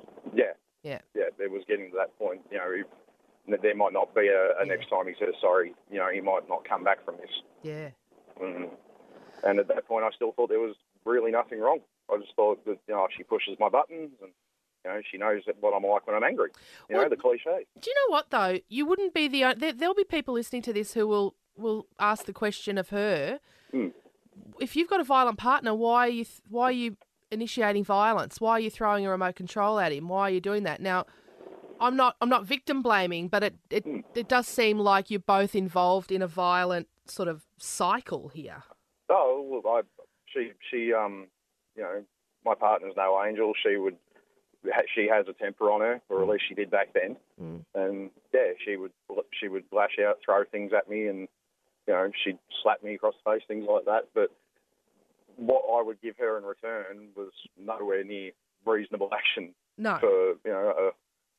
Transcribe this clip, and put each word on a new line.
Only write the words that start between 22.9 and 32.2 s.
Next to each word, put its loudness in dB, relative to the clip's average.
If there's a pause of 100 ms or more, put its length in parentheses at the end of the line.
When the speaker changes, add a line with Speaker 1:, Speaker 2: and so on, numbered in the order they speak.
Speaker 1:
Mm. -4 (680)
Speaker 2:
"If -6
you've 0
got 2
a 0
violent 4
partner, 2
why 2
are 0
you -4
th-, -20
why 0
are 4
you -4 (340)
initiating 0
violence? 2
Why 2
are 2
you -2
throwing 0
a -2
remote -2
control 0
at 2
him? -6
Why 0
are 0
you 0
doing -2
that?" -4
Now, 0 (720)
I'm 2
not, 4